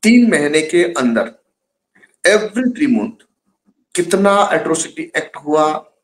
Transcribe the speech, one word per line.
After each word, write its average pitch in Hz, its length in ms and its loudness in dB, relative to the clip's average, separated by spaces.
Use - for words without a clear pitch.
तीन 233 280 6
महीने 151 300 0
के 170 220 0
अंदर, 127 480 -2
every 214 380 0
three 151 240 -2
month, 110 240 -2
कितना 196 580 0
atrocity - 480 -4
एक्ट - 360 -8
हुआ 151 540 -2